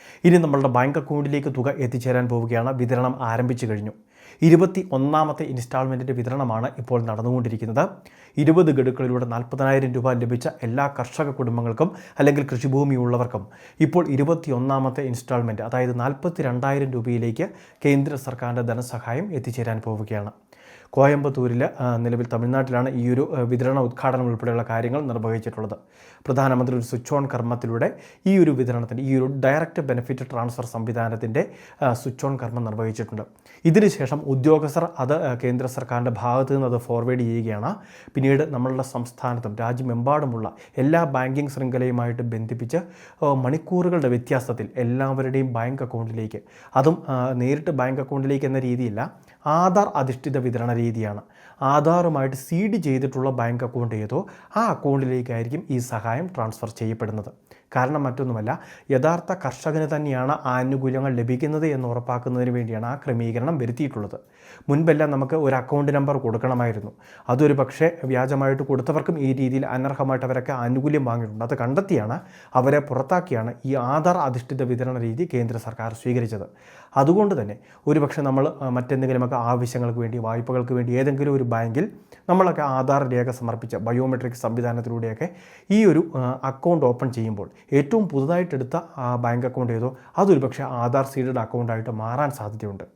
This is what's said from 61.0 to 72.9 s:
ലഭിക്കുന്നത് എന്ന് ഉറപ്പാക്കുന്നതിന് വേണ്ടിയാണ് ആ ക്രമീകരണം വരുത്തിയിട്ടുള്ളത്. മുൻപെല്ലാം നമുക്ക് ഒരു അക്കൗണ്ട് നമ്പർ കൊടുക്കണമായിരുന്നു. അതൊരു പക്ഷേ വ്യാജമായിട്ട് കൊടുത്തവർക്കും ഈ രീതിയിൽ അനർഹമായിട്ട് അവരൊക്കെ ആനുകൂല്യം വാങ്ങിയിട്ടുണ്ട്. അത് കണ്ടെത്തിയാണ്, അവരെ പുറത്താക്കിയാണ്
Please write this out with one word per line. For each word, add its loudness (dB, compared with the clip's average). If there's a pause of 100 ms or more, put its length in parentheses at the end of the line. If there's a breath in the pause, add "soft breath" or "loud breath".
ലഭിക്കുന്നത് 0
എന്ന് -2
ഉറപ്പാക്കുന്നതിന് -2
വേണ്ടിയാണ് -4
ആ -4
ക്രമീകരണം -2
വരുത്തിയിട്ടുള്ളത്. -4 (500 loud breath)
മുൻപെല്ലാം 4
നമുക്ക് 0
ഒരു 2
അക്കൗണ്ട് 0
നമ്പർ 2
കൊടുക്കണമായിരുന്നു. -2 (380 loud breath)
അതൊരു 6
പക്ഷേ 2 (120)
വ്യാജമായിട്ട് 0
കൊടുത്തവർക്കും 0
ഈ 2
രീതിയിൽ 0
അനർഹമായിട്ട് -2
അവരൊക്കെ -2
ആനുകൂല്യം 0
വാങ്ങിയിട്ടുണ്ട്. -4
അത് -4
കണ്ടെത്തിയാണ്, -2 (360 loud breath)
അവരെ 6
പുറത്താക്കിയാണ് -2 (120)